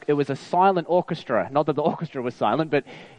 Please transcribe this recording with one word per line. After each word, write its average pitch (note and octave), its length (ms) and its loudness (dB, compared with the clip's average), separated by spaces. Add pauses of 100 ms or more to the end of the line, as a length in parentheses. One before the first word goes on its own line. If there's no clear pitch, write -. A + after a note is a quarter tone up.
it D3 80 2
was C#3+ 160 -2
a C3+ 60 -4
silent F3+ 520 2
orchestra. D#3+ 600 0
Not D3 160 2
that D3+ 80 0
the C#3+ 80 -2
<laughs> D#3+ 100 2
orchestra C#3+ 300 -8
was A#2+ 120 -4
silent, C3+ 360 0
but C#3+ 140 0 (340)